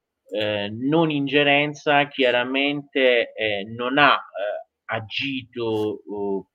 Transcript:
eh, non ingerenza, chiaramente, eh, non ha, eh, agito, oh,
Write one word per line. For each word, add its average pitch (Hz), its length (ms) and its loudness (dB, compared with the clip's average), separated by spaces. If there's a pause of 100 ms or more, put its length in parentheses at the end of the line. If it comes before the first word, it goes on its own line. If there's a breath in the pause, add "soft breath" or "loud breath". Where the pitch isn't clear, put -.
(320)
eh, 104 380 -2
non 143 420 2
ingerenza, 143 960 2
chiaramente, 131 1300 0
eh, 104 300 -4 (100)
non 123 240 -2
ha, 139 180 6
eh, 95 520 -8 (180)
agito, 113 1200 -4
oh, 98 500 -6